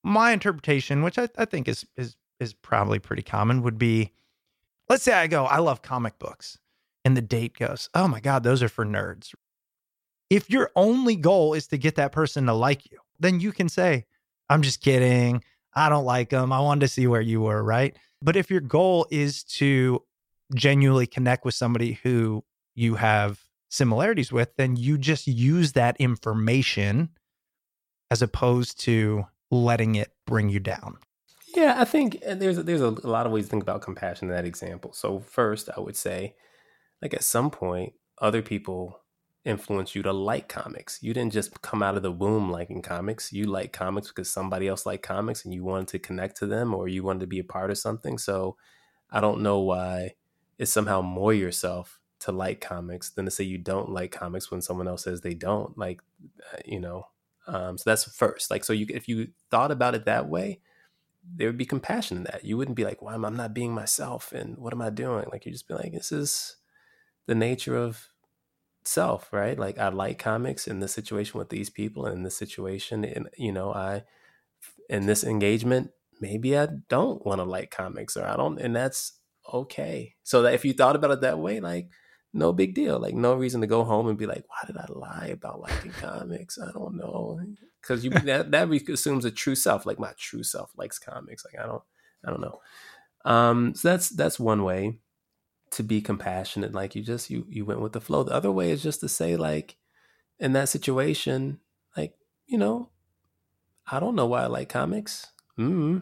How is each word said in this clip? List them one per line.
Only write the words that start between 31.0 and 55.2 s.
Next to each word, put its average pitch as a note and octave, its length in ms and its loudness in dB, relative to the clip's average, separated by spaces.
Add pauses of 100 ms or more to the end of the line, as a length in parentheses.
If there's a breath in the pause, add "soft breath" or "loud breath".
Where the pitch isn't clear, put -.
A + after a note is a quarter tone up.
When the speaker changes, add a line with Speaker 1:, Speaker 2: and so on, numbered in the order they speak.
Speaker 2:
Yeah, D4 240 6
I B3 60 6
think, C4+ 420 2
uh, G3 80 -4
there's, F#3+ 240 2
there's E3 220 0
a, B2 80 4
a A2 200 -2
lot A#2 180 2
of A2 60 0
ways G#2+ 120 0
to G#2 60 -10
think G#2+ 120 0
about - 200 -4
compassion F#2 460 -8
in F2+ 60 -4
that F2 100 -2
example. F2 480 -10
So G2 280 -4
first, A2 560 -2
I G2+ 40 -8
would G#2 160 -10
say, F#2+ 380 -6 (640 soft breath)
like, - 140 -6
at - 100 -4
some C3 260 2
point, F2+ 420 -4 (260)
other A2 240 2
people F#2 580 -8 (440)
influence G2 500 -4
you G2+ 80 -4
to F#2+ 100 -2
like G2+ 360 -2
comics. - 540 -14
You A2+ 120 -4
didn't A#2+ 180 -2
just - 300 -4
come G#2 200 -2
out G2 140 2
of F#2 60 -2
the F#2 100 -2
womb G2 380 0
liking F2 320 -8
comics. F#2+ 500 -8
You G#2 140 -4
like G2 260 -4
comics G2 360 -6
because F#2 220 -10
somebody F#2+ 380 -4
else G2 160 -4
liked G2 180 -6
comics G#2 420 -6
and F#2 100 -10
you F2+ 100 -8
wanted F#2+ 240 -4
to F#2+ 100 -8
connect F#2 400 -8
to G#2 80 -4
them A2 280 -2
or F#2 140 -4
you F#2 140 -4
wanted F#2+ 180 -4
to F#2 60 -6
be F#2 120 -6
a F2+ 60 -6
part F#2+ 260 -6
of G2+ 80 -4
something. A2+ 400 -6
So F#2+ 380 -4 (540 soft breath)
I G#2+ 100 0
don't G#2 200 2
know G2+ 200 4
why F#2 540 -2 (440)
it's A2+ 120 -2
somehow G#2 300 2
more F#2 320 0
yourself F2+ 680 -2 (220)
to G2+ 120 -4
like F#2 280 -4
comics F2 500 -10
than F#2+ 140 -6
to F#2 60 -4
say - 140 -6
you F#2 120 -6
don't F#2+ 320 -4
like F2+ 240 -6
comics F2+ 380 -10
when F#2 100 -6
someone F2+ 260 -6
else F2+ 180 -8
says F2+ 180 -6